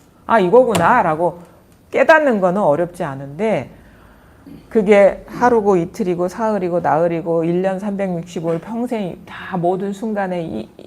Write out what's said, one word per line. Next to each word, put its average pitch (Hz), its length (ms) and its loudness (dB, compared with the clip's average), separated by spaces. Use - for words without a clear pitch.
"아, 226 140 4
이거구나"라고 180 1000 2
깨닫는 277 500 4
거는 185 200 0
어렵지 170 440 0
않은데, 143 680 -4
그게 202 580 4
하루고 220 500 2
이틀이고 175 520 -2
사흘이고 185 520 -2
나흘이고 165 640 0
일 175 180 0
년 190 160 -2
삼백육십오 185 720 -6
일 165 80 -4
평생 226 640 -6
다 - 300 -12
모든 185 360 -2
순간에 196 500 -6
이, - 260 -10